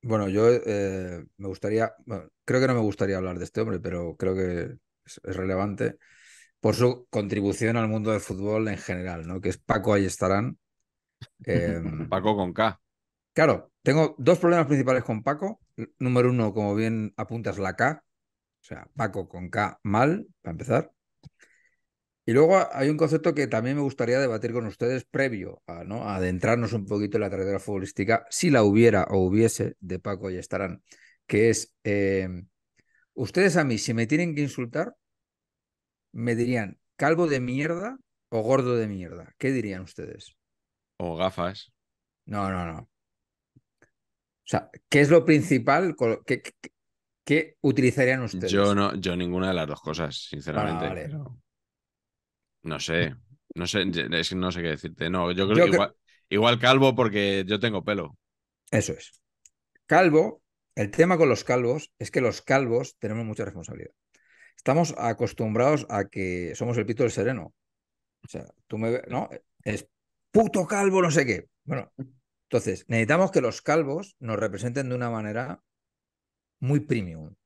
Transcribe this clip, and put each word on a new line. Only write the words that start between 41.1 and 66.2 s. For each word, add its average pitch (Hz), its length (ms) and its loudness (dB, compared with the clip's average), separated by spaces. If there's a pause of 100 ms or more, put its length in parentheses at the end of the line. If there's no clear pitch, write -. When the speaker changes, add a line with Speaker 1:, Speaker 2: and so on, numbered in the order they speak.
Speaker 2:
gafas. 92 540 -4 (560)
Speaker 1:
No, 101 240 -4
no, 90 160 -4
no. 80 140 -10
O - 80 -20 (1600)
sea, - 260 -4 (180)
¿qué 143 120 6
es 143 100 6
lo 165 140 8
principal? 147 720 2
Con 117 140 0
lo, 110 140 -4
qué, - 180 -4
qué, - 100 -18 (720)
qué 156 380 0
utilizarían 131 600 4
ustedes? 95 400 0
Speaker 2:
Yo 101 120 6
no, 101 220 2
yo 90 200 -2
ninguna 90 320 -2
de 95 60 0
las 80 140 -2
dos 73 120 -10
cosas, 78 360 -6 (120)
sinceramente. 78 580 -4
Speaker 1:
Vale, - 80 -6 (140)
vale. - 0 -
Speaker 2:
Pero 139 300 -12 (1200)
no 76 180 -8
sé, 82 340 -2 (400)
no 87 120 -6
sé, 98 160 -2 (300)
es 85 160 -2
que 95 80 -8
no 92 160 -2
sé 87 100 -6
qué 85 60 -2
decirte. 80 420 -6
No, 87 220 -2
yo 95 160 0
creo 107 100 4
Speaker 1:
Yo 170 40 8
Speaker 2:
que 175 80 6
Speaker 1:
cre- - 0 -
Speaker 2:
igual, 151 240 2 (340)
igual 117 300 4
calvo 131 360 6
porque 101 520 2
yo 104 140 0
tengo 104 240 -2
pelo. 92 320 -4 (540)
Speaker 1:
Eso - 220 0
es. - 280 -14 (640)
Calvo, 170 560 4 (320)
el 104 160 -2
tema 170 280 4
con 156 120 6
los 113 140 0
calvos 127 540 -2
es - 120 -10
que - 100 0
los 117 220 -2
calvos 131 560 0
tenemos 113 280 -4
mucha 107 180 -8
responsabilidad. 82 480 -14 (640)
Estamos 156 420 0
acostumbrados 120 920 0
a 101 180 -2
que 90 480 -6